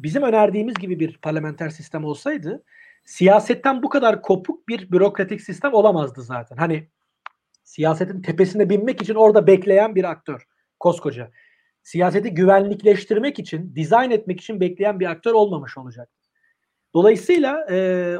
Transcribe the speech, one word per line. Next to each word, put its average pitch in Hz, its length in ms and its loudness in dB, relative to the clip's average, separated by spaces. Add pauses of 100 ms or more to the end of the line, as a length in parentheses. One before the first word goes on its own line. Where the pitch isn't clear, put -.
bizim 156 240 -4
önerdiğimiz 214 520 2
gibi 180 240 -6
bir 160 180 -4
parlamenter 156 520 -8
sistem 156 360 -12
olsaydı, 196 580 -8 (420)
siyasetten 233 800 2
bu 269 60 -2
kadar 226 320 2
kopuk - 460 -4
bir 196 240 -8
bürokratik 196 500 0
sistem 254 320 -6
olamazdı 170 480 2
zaten. 120 360 -12
Hani 156 300 -4 (760)
siyasetin 180 580 -4
tepesine 185 480 0
binmek 214 320 -2
için 214 140 -6
orada 214 320 6
bekleyen 196 480 4
bir 185 80 0
aktör, 151 380 -8 (380)
koskoca. 143 520 -4 (520)
Siyaseti 180 500 -2
güvenlikleştirmek 202 1040 2
için, 160 360 -12
dizayn 220 360 0
etmek 185 300 -4
için 214 180 -12
bekleyen 185 400 -2
bir 185 60 -2
aktör 175 280 -4
olmamış 185 440 0
olacaktı. 120 520 -20 (640)
Dolayısıyla, 262 760 2
e, 180 500 -2